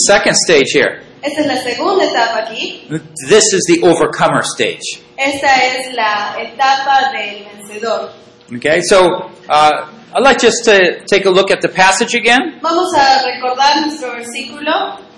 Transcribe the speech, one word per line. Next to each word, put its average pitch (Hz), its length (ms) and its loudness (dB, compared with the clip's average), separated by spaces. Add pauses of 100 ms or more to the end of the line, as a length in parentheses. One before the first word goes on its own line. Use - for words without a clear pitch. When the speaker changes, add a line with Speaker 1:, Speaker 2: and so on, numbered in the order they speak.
Speaker 1:
second 202 300 2
stage 139 360 2
here. 117 300 0 (180)
Speaker 2:
Esta 294 200 -6
es 285 60 -2
la 254 160 -2
segunda 311 420 -2
etapa 226 420 -2
aquí. 233 400 -12 (420)
Speaker 1:
This 196 240 4
is 180 140 0
the 170 200 2
overcomer 151 580 2
stage. - 580 -6 (160)
Speaker 2:
Esta 277 380 0 (100)
es 254 280 -6
la 214 440 -4
etapa 269 760 0
del 208 320 -10
vencedor. 208 640 -8 (460)
Speaker 1:
Okay, 147 260 0
so, 180 480 2 (180)
uh, 151 380 2 (280)
I'd 202 80 0
like 262 160 4
just - 280 2
to 190 400 4
take 196 200 2
a 190 40 4
look 190 200 2
at 180 100 -2
the 170 80 0
passage 196 460 2
again. 240 480 0
Speaker 2:
Vamos 339 320 -2
a 269 320 4
recordar 254 540 -2
nuestro 254 320 -6
versículo. 294 880 -6 (180)